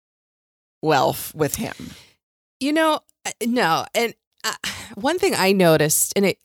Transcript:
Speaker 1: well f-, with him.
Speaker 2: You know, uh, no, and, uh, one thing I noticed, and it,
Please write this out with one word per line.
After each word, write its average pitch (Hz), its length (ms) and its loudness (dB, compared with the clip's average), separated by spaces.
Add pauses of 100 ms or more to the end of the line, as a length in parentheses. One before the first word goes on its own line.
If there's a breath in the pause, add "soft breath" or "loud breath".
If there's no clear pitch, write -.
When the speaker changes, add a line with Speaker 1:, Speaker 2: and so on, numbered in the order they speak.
(840)
Speaker 1:
well 139 280 2
f-, - 240 -8
with 151 200 -2
him. - 380 -10 (680 loud breath)
Speaker 2:
You 285 140 -2
know, 320 260 0 (240)
uh, 190 60 -8 (160)
no, 175 480 0
and, 226 200 -2 (300)
uh, 220 80 0 (440 loud breath)
one 285 220 -2
thing 349 160 0
I 185 180 2
noticed, 160 640 4
and 196 100 2
it, 175 180 -2